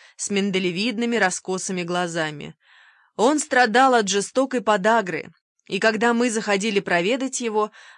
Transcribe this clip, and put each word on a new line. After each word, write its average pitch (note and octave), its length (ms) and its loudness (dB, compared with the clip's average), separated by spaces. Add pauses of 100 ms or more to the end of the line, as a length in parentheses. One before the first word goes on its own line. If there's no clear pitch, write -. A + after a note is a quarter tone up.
(160)
с - 140 -8
миндалевидными G3+ 840 -2
раскосыми F#3 680 -2
глазами. E3 720 -6 (580)
Он C#4 240 2
страдал B3+ 560 4
от G#3+ 140 2
жестокой A#3 540 -2
подагры, G#3 680 0 (380)
и F#3+ 100 -4
когда A3 340 2
мы A#3+ 160 2
заходили G#3 520 -2
проведать A#3 600 0
его, G#3+ 300 -2 (280)